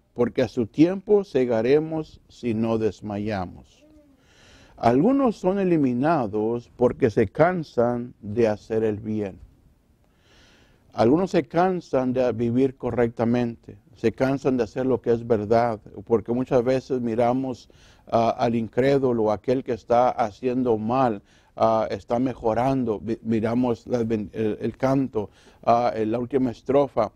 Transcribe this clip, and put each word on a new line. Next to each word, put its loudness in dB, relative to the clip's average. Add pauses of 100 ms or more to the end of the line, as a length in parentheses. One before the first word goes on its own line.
(140)
porque -2
a 0
su -4
tiempo 2
segaremos 0
si -6
no 0
desmayamos". -6 (920)
Algunos 2
son -2
eliminados 0
porque 2
se 2
cansan -2
de 0
hacer -2
el -2
bien. -6 (1600)
Algunos 2
se 2
cansan 0
de 0
vivir 0
correctamente, -2 (180)
se 0
cansan 0
de 0
hacer -6
lo 0
que 0
es -2
verdad, 2 (260)
porque 0
muchas 2
veces -2
miramos, -2 (380)
ah, 2
al 0
incrédulo, 2
aquel -2
que -4
está 2
haciendo -2
mal, 0 (340)
ah, 2
está -4
mejorando. -2
Vi-, -6
miramos -2
las -2
ben-, -4
el, -4
el -6
canto, -2 (340)
ah, 2
en -2
la -2
última -2
estrofa. 0